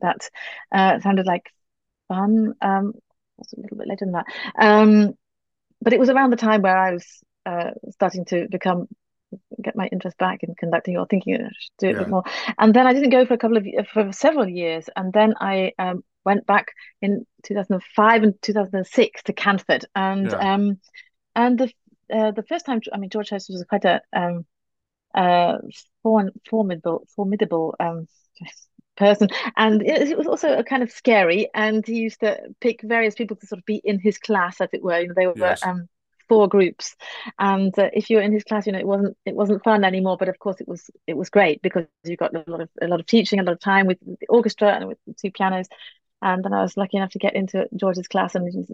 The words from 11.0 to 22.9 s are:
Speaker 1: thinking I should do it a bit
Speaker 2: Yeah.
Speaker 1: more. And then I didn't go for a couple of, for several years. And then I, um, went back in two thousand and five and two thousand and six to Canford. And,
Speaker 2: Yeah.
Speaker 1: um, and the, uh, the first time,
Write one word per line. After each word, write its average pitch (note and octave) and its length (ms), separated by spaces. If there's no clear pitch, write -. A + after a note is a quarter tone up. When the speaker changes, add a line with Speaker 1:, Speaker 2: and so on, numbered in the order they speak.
Speaker 1:
thinking F#3+ 300
I - 40
should - 400
do F#3+ 100
it - 20
a G3+ 80
bit F#3 80
Speaker 2:
Yeah. G#3+ 60
Speaker 1:
more. F#3 120
And A3 140
then B3+ 140
I B3 80
didn't C#4 160
go B3+ 160
for B3 80
a A#3 40
couple A3+ 200
of, G3 80
for G3+ 180
several C#4 380
years. E3 480
And F#3 160
then G#3+ 260
I, F#3+ 400
um, F#3 240
went G3 220
back - 260
in G3+ 240
two G3+ 100
thousand G3 200
and F#3 100
five A3 280
and G#3 180
two G#3 140
thousand G3 200
and F#3 120
six - 380
to G3 100
Canford. F#3+ 500
And, G3 360
Speaker 2:
Yeah. G3 240
Speaker 1:
um, G3+ 260
and A#3+ 240
the, B3 140
uh, G#3+ 200
the G#3 120
first E4 220
time, A#3 160